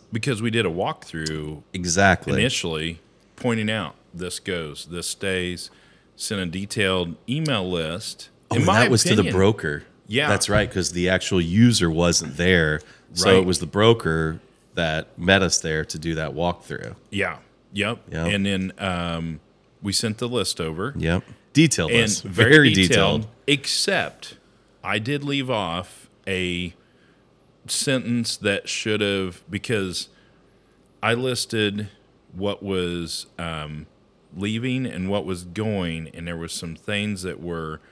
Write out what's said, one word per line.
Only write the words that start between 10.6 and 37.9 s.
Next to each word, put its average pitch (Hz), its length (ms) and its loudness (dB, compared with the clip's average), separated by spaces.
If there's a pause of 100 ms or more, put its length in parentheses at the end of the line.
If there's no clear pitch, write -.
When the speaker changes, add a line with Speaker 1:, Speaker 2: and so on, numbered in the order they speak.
Speaker 2:
'cause 87 220 -2
the 87 180 0
actual 92 320 2
user 92 480 6
wasn't 80 480 2
there. 85 420 4 (340)
So 85 180 0
Speaker 1:
Right. 95 60 8
Speaker 2:
it 92 80 4
was 90 140 0
the 87 60 -6
broker 82 760 2 (360)
that 80 420 -4
met 95 240 4
us 87 180 2
there 78 260 -2
to - 120 -8
do 80 180 -4
that 78 200 -4
walkthrough. 82 580 -4 (160)
Speaker 1:
Yeah. 92 280 -4 (360)
Yep. 101 260 -2 (120)
Speaker 2:
Yep. 80 160 -2
Speaker 1:
And 98 180 0
then, 95 320 -2
um, 85 640 -4 (420)
we 101 120 -4
sent 107 260 -2
the 123 100 -4
list 107 320 -4
over. 85 340 -6
Speaker 2:
Yep. 82 280 0 (300)
Detailed 135 380 4
Speaker 1:
And 117 100 6
Speaker 2:
list. 107 220 0
Speaker 1:
very 104 280 4
Speaker 2:
Very 147 220 10
Speaker 1:
detailed, 98 480 4
Speaker 2:
detailed. 110 60 -8 (200)
Speaker 1:
except - 880 -2 (480)
I 101 160 -2
did 139 240 -4
leave 139 260 -2
off 90 580 -4 (200)
a 90 460 -2 (960)
sentence 120 680 -2
that 98 300 -2
should 107 340 -2
have, 95 480 -2
because 95 600 -4 (920)
I 110 120 2
listed 107 720 -2 (480)
what 101 280 -4
was, 87 640 -4 (120)
um, 78 460 -8 (500)
leaving 113 500 -2
and 92 240 -6
what 98 160 -2
was 87 180 -6
going, 87 720 -4
and 85 140 -12
there 85 100 -8
was 82 140 -10
some 82 240 -10
things 104 460 -4
that 87 200 -8
were, 80 380 -8 (120)